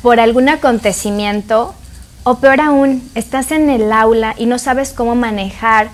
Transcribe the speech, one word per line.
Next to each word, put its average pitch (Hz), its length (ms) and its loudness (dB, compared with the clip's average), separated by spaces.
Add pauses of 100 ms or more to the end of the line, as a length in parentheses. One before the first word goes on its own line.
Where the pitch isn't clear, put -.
por 240 200 4
algún 233 280 2
acontecimiento? 214 1300 -2 (480)
O 247 140 0
peor 269 240 4
aún, 277 560 0
estás 262 340 -6
en 311 180 2
el 220 240 0
aula 220 460 2
y 233 80 -2
no 240 140 0
sabes 262 320 -4
cómo 233 240 -2
manejar 220 760 0